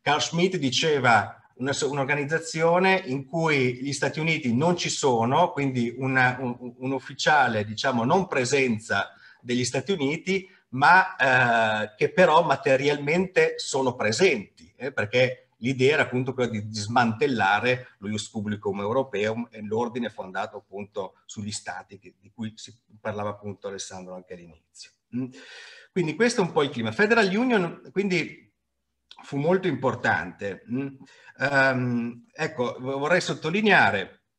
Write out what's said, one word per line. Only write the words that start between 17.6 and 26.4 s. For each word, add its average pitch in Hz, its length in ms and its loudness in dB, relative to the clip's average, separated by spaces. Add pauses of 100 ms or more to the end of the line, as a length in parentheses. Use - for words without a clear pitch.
lo 101 100 -8
ius 107 200 -6
publicum 101 520 -6
europeum 110 680 -2
e 110 140 -16
l'ordine 113 460 -4
fondato 95 480 -10
appunto 98 680 -12
sugli 104 260 -10
stati 92 460 -14
che, 90 220 -20
di 101 120 -20
cui 110 240 -12
si - 220 -20 (220)
parlava 104 300 -6
appunto 101 380 -12
Alessandro 92 460 -12
anche 92 200 -16
all'inizio. 85 580 -20 (240)
Mm? 123 140 -6 (640)
Quindi 156 240 -2
questo 233 260 2